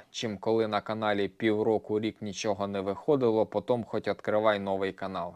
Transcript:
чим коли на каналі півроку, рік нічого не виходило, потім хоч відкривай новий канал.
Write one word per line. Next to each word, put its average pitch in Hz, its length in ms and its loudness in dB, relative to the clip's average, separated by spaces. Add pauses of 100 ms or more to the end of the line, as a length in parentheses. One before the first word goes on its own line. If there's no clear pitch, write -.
(100)
чим 107 280 -6
коли 110 300 2
на 104 120 0
каналі 104 480 0
півроку, 107 720 0
рік 107 220 -4
нічого 101 440 -4
не 101 140 -4
виходило, 110 640 2
потім - 380 -2
хоч - 240 -4
відкривай 104 500 2
новий 98 340 -2
канал. 92 440 -8